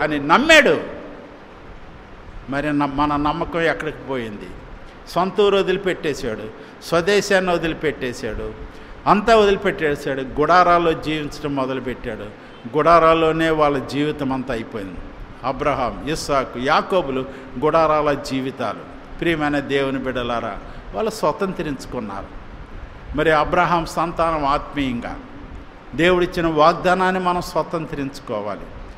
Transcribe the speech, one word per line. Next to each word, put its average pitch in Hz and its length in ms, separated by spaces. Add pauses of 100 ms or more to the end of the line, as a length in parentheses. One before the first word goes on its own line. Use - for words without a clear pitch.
అని 147 260
నమ్మాడు. 226 520 (1700)
మరి 143 220
న-, 143 120
మన 143 320
నమ్మకం 156 440
ఎక్కడికి 151 380
పోయింది? 117 480 (600)
సొంత 180 320
ఊరు 202 160
వదిలిపెట్టేశాడు, 170 880 (460)
స్వదేశాన్ని 185 640
వదిలిపెట్టేశాడు, 123 1200 (320)
అంతా 202 300
వదిలిపెట్టేశాడు. 156 840
గుడారాల్లో 165 720
జీవించడం 147 600
మొదలుపెట్టాడు. 127 920 (320)
గుడారాల్లోనే 160 720
వాళ్ళ 147 280
జీవితం 139 540
అంతా 127 220
అయిపోయింది. 101 440 (460)
అబ్రహాం, 127 640
ఇస్సాకు, 143 500
యాకోబులు 147 680 (400)
గుడారాల 151 480
జీవితాలు. 131 680 (400)
ప్రియమైన 151 400
దేవుని 135 400
బిడ్డలారా, 120 600 (360)
వాళ్ళు 220 160
స్వతంత్రించుకున్నారు. 147 1160 (880)
మరి 156 140
అబ్రహాం 160 560
సంతానం 165 580
ఆత్మీయంగా 135 720 (760)
దేవుడిచ్చిన 175 520
వాగ్దానాన్ని 175 720
మనం 180 200
స్వతంత్రించుకోవాలి. 139 1200 (380)